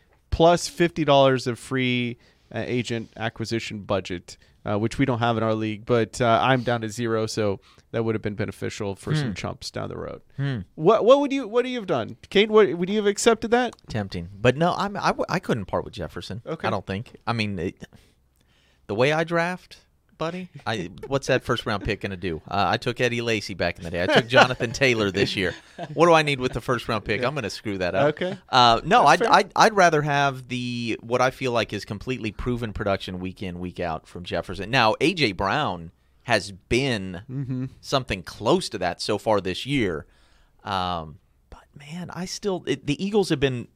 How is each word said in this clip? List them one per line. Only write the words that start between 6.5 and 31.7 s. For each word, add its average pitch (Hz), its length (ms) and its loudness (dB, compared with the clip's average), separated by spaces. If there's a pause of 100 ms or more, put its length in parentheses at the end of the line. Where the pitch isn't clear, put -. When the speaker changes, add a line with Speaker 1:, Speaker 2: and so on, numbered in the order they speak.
Speaker 1:
down 120 180 -2
to 110 80 -6
zero, 113 380 -2
so 104 320 -2 (320)
that 117 120 -2
would 113 120 0
have 107 60 -6
been 104 140 -6
beneficial 101 600 -6
for - 200 -4
some 143 140 0
Speaker 2:
Hmm. 98 40 -6
Speaker 1:
chumps - 380 -8
down 104 180 -8
the 85 80 -10
road. 82 240 -10 (160)
Speaker 2:
Hmm. 135 220 -4 (160)
Speaker 1:
What, 165 300 4
what 269 140 10
would 285 140 0
you, 269 140 -2
what 240 160 0
do 254 60 -6
you 247 100 -6
have 196 80 -8
done, 113 300 -2 (120)
Kate? 214 200 4
What, 214 280 6
would 180 120 0
you 208 80 2
have 208 100 2
accepted 214 440 2
that? 240 240 0 (120)
Speaker 2:
Tempting, 95 420 -6 (100)
but 123 180 4
no, 165 200 2
I'm, 202 200 -2
I, 143 100 -2
w-, 202 220 0
I - 100 0
couldn't 117 260 -2
part 90 200 -2
with - 80 -14
Jefferson. 87 520 -10
Speaker 1:
Okay. 160 220 -6
Speaker 2:
I 110 40 -2
don't 98 140 -4
think. 98 300 -8 (120)
I 117 60 0
mean, 104 260 -2
it, 87 240 -6 (1040)
the 104 80 -4
way 127 160 2
I 156 120 0
draft, 170 540 -4 (420)
buddy, 175 300 -8 (180)
I, 101 220 -4 (180)
what's 135 200 -2
that 127 160 2
first - 220 -2
round 104 180 -4
pick 101 180 -4
gonna 98 160 -6
do? 87 300 -4
Uh, 98 200 0
I 104 100 2
took 120 240 -4
Eddie 120 200 0
Lacy 113 340 -2
back 87 240 -2
in 90 60 -14
the 82 40 -8
day. 87 140 -2
I - 40 0
took 214 200 4
Jonathan 123 440 4
Taylor 113 400 2
this 98 240 0
year. 90 200 -2 (400)
What 156 120 2
do 170 60 6
I 160 80 6
need 143 180 -2
with 127 140 -2
the 120 80 -6
first 123 280 -4
round 107 160 -2
pick? 101 160 -2
Speaker 1:
Yeah. 120 60 0
Speaker 2:
I'm 139 80 -4
gonna 110 140 -4
screw 101 300 -6
that 90 160 -2
up. 143 200 2
Speaker 1:
Okay. 185 220 -6 (120)
Speaker 2:
Uh, 120 340 6
no, 196 160 4
Speaker 1:
That's 156 100 6
Speaker 2:
I'd, 165 100 8
Speaker 1:
fair. - 140 2
Speaker 2:
I'd, 185 220 4
I'd 214 180 6
rather 170 300 6
have 139 460 0
the, 120 520 -4
what 120 200 0
I 127 100 4
feel 127 220 -4
like 110 200 0